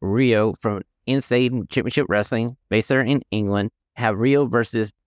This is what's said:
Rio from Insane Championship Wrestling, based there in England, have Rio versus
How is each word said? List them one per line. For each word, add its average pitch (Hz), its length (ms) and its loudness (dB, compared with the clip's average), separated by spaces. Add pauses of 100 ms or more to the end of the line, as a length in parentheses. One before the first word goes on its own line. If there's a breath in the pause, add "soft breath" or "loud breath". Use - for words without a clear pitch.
Rio 107 580 2
from 104 220 -4 (240)
Insane 127 640 0
Championship 131 400 -2
Wrestling, 113 480 -2 (120)
based 110 200 0
there 135 100 4
in 135 220 0 (100)
England, 101 400 -2 (240)
have 113 220 -2
Rio 139 280 2
versus 113 460 -2 (160)